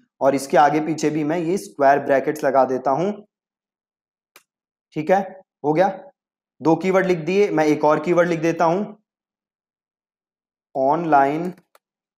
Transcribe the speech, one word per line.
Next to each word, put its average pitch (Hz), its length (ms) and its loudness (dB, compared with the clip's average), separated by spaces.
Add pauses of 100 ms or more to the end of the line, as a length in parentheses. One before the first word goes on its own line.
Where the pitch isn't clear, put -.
(220)
और 139 140 2
इसके 135 220 -2
आगे 151 220 4
पीछे 156 300 -2
भी 151 140 -4
मैं 156 160 -4
ये 170 180 -2
स्क्वायर 143 420 0
ब्रैकेट्स 139 440 -2
लगा 131 220 2
देता 131 260 -2
हूं। 170 200 -2 (1800)
ठीक 156 160 -2
है, 190 80 4 (440)
हो 147 100 0
गया, 180 140 2 (720)
दो 156 140 2
कीवर्ड 185 300 0
लिख 180 140 0
दिए, 185 300 0
मैं 156 160 0
एक 151 200 0
और 151 140 2
कीवर्ड 170 300 2
लिख 165 100 -4
देता 165 260 0
हूं 185 200 0 (1900)
ऑनलाइन 151 800 0 (640)